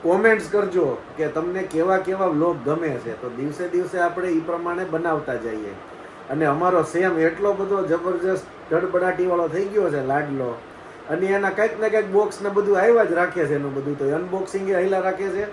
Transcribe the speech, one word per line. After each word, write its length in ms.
કોમેન્ટ્સ 480
કરજો 360
કે 100
તમને 360
કેવા 340
કેવા 300
વ્લોગ 380
ગમે 240
છે, 180
તો 80
દિવસે 400
દિવસે 300
આપણે 300
ઈ 100
પ્રમાણે 520
બનાવતા 440
જઈએ. 380
અને 160
અમારો 380
સેમ 360
એટલો 340
બધો 300
જબરજસ્ત 640
ધડબડાટીવાળો 760
થઈ 260
ગયો 160
છે, 180
લાડલો, 420
અને 160
એના 240
કંઈક 320
ને 80
કંઈક 220
બોક્સ 300
ને 80
બધું 300
આવ્યા 260
જ 80
રાખે 320
છે. 100
એનું 180
બધું 260
તો 160
અનબોક્સિંગ 540
એ 40
હાલ્યા 340
રાખે 220
છે. 240